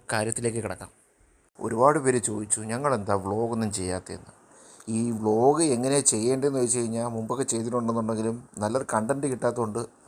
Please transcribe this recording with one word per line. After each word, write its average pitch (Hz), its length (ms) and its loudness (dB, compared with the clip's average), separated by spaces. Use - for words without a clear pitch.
കാര്യത്തിലേക്ക് 113 500 -2
കിടക്കാം. 95 260 -8
ഒരുപാട് 123 380 4
പേര് 131 200 2
ചോദിച്ചു, 107 420 -4
"ഞങ്ങളെന്താ 110 540 -2
വ്ലോഗൊന്നും 107 580 -2
ചെയ്യാത്തതെന്ന്?" 92 600 -6
ഈ 113 220 -2
വ്ലോഗ് 113 520 4
എങ്ങനെയാ 135 380 2
ചെയ്യേണ്ടതെന്ന് 131 580 2
ചോദിച്ചു 123 200 2
കഴിഞ്ഞാൽ, 117 300 -2
മുമ്പൊക്കെ 117 360 -4
ചെയ്തിട്ടുണ്ടെന്നുണ്ടെങ്കിലും 113 1040 0
നല്ലൊരു 113 360 0
കണ്ടന്റ് 135 320 0
കിട്ടാത്തതുകൊണ്ട് 117 520 0